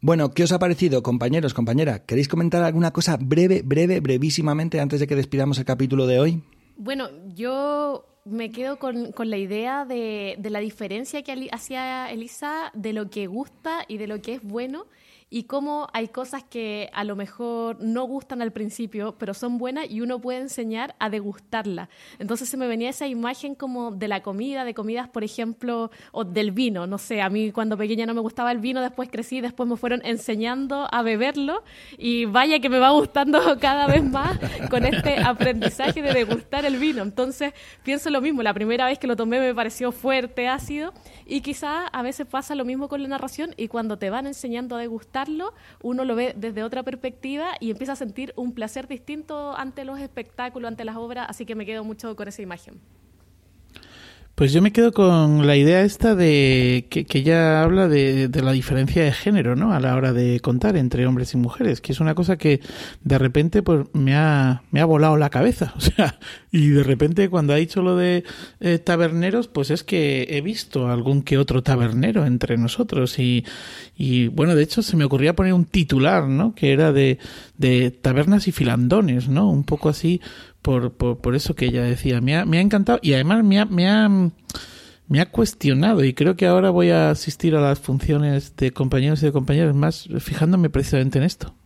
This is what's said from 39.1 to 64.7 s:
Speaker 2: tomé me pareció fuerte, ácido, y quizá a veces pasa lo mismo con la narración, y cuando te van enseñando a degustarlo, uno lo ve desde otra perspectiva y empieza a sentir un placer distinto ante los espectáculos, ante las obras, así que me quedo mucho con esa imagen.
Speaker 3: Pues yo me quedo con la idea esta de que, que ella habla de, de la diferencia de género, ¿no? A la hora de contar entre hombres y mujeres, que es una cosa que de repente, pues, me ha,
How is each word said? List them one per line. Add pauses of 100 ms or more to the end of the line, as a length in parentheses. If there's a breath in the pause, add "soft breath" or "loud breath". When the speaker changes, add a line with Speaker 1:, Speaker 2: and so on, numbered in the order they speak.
Speaker 2:
tomé
me
pareció
fuerte,
ácido, (320 loud breath)
y
quizá
a
veces
pasa
lo
mismo
con
la
narración,
y
cuando
te
van
enseñando
a
degustarlo, (600 soft breath)
uno
lo
ve
desde
otra
perspectiva (100)
y
empieza
a
sentir
un
placer
distinto
ante
los
espectáculos,
ante
las
obras,
así
que
me
quedo
mucho
con
esa
imagen. (1500 loud breath)
Speaker 3:
Pues
yo
me
quedo
con
la
idea
esta
de
que,
que
ella
habla
de,
de
la
diferencia
de
género,
¿no?
A
la
hora
de
contar
entre
hombres
y
mujeres,
que
es
una
cosa
que (440 loud breath)
de
repente,
pues,
me
ha,